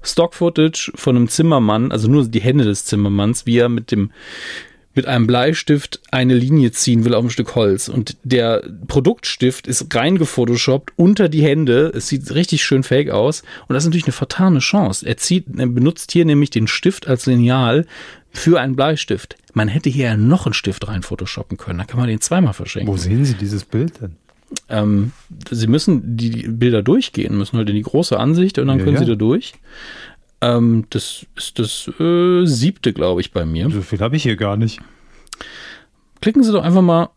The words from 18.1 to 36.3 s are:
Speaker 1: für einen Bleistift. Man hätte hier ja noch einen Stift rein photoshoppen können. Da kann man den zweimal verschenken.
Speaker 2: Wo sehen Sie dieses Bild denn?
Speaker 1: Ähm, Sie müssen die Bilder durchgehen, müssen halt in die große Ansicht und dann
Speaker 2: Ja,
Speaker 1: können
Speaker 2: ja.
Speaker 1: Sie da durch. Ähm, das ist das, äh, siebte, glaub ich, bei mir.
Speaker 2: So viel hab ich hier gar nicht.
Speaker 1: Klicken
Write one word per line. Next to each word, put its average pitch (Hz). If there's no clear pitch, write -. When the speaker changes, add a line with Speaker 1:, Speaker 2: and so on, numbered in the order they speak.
Speaker 1:
für 165
einen 131
Bleistift. 143
Man 110
hätte 131
hier 131
ja 110
noch 127
einen 113
Stift -
rein 101
photoshoppen -
können. 87
Da 95
kann 123
man 123
den 110
zweimal 170
verschenken. -
Speaker 2:
Wo -
sehen 101
Sie 131
dieses 101
Bild 147
denn? 87
Speaker 1:
Ähm, 104
Sie 113
müssen 127
die 117
Bilder 117
durchgehen, 123
müssen 98
halt 107
in 101
die 107
große 135
Ansicht 170
und 131
dann 135
Speaker 2:
Ja, 95
Speaker 1:
können 147
Speaker 2:
ja. 143
Speaker 1:
Sie 117
da 110
durch. 117
Ähm, 117
das -
ist -
das, -
äh, 175
siebte, 127
glaub 90
ich, -
bei 87
mir. 82
Speaker 2:
So 101
viel 92
hab 117
ich 151
hier 113
gar 101
nicht. 113
Speaker 1:
Klicken 247